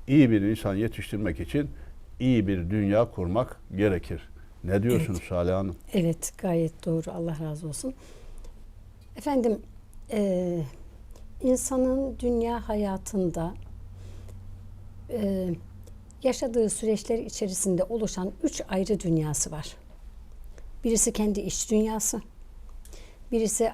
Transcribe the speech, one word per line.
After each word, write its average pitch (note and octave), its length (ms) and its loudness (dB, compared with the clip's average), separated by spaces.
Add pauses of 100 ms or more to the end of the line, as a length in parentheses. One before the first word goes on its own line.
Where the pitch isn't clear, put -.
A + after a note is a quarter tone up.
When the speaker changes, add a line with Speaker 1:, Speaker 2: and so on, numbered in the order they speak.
Speaker 1:
iyi C3+ 240 8
bir A2 100 6
insan G#2 340 2
yetiştirmek G#2 680 -2
için - 300 0 (500)
iyi A#2+ 260 6
bir F2+ 240 0
dünya G#2+ 400 4
kurmak G#2+ 500 0 (160)
gerekir. F#2+ 520 2 (360)
Ne G2 180 4
diyorsunuz F#2 380 2
Speaker 2:
Evet. - 80 -10
Speaker 1:
Salih F2+ 240 2
Hanım? G2 240 0 (160)
Speaker 2:
Evet, E3 460 2
gayet E3 480 0
doğru. E3 240 0
Allah E3+ 320 -4
razı D#3 260 -6
olsun. C4 260 -6 (1200)
Efendim, A#3+ 420 2 (540)
e, F#3 460 2 (840)
insanın B3+ 760 2
dünya A#3 500 0
hayatında, F#3+ 840 0 (1600)
e, G3 380 0 (720)
yaşadığı A#3+ 480 4
süreçler A3 480 2
içerisinde F#3+ 680 0
oluşan G#3 480 -2 (100)
üç - 260 0
ayrı F#3+ 320 2
dünyası D#3+ 500 2
var. D3+ 260 -8 (1080)
Birisi A3+ 280 4
kendi G#3 280 2
iç - 300 -4
dünyası, A3 500 2 (1120)
birisi A3+ 420 2